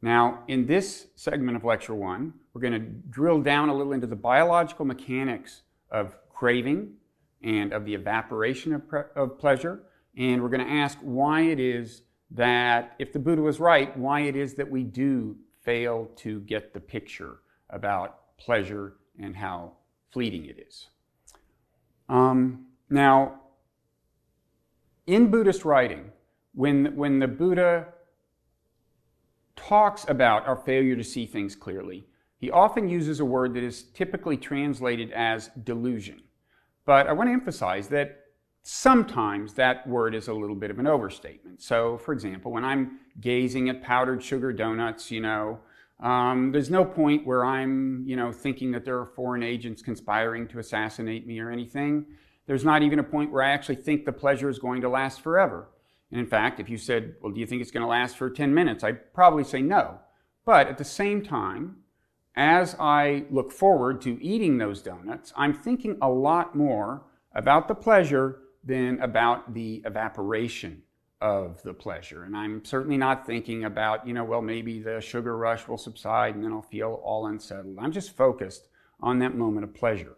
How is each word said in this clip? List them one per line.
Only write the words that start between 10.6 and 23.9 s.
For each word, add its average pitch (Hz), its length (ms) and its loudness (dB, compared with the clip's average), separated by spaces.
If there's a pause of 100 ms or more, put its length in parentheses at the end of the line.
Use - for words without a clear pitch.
ask 143 360 -2
why 143 420 0
it 160 160 2
is 120 440 -4 (280)
that, 120 680 2
if 135 140 -8
the 151 60 -4
Buddha 156 240 2
was 151 160 2
right, 156 380 6
why 139 240 0
it 143 160 -2
is 139 180 -4
that 139 160 -6
we 131 140 -2
do 117 520 -2 (260)
fail 117 540 -2
to 107 240 -10
get 104 340 -8
the 98 60 -12
picture - 580 -14 (320)
about 101 680 -6
pleasure 101 560 -2 (240)
and 98 160 -12
how 92 380 -10 (380)
fleeting 101 340 -6
it 65 200 -20
is. - 240 -20 (1200)
Um, 127 580 4 (220)
now, 139 520 6 (1700)